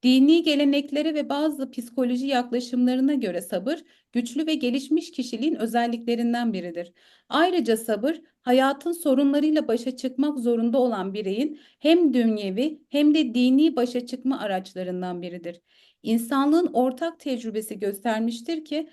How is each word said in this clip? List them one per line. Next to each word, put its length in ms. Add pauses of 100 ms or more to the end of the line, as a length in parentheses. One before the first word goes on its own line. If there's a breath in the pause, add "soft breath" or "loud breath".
Dini 400
geleneklere 720
ve 140
bazı 420
psikoloji 560
yaklaşımlarına 880
göre 260
sabır, 440 (280 soft breath)
güçlü 340
ve 80
gelişmiş 560
kişiliğin 440
özelliklerinden 960
biridir. 400 (360 soft breath)
Ayrıca 480
sabır, 440 (220 soft breath)
hayatın 500
sorunlarıyla 760
başa 280
çıkmak 420
zorunda 400
olan 360
bireyin 460 (180 loud breath)
hem 360
dünyevi 760
hem 260
de 200
dini 420
başa 300
çıkma 320
araçlarından 840
biridir. 380 (420 soft breath)
İnsanlığın 720
ortak 480
tecrübesi 580
göstermiştir 840
ki 280